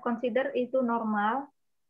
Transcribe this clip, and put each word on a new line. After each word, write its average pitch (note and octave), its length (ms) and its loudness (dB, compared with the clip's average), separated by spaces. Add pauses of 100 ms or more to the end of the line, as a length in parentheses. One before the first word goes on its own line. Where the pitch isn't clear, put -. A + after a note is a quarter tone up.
consider B3 560 0
itu B3+ 240 0
normal A3+ 640 0 (420)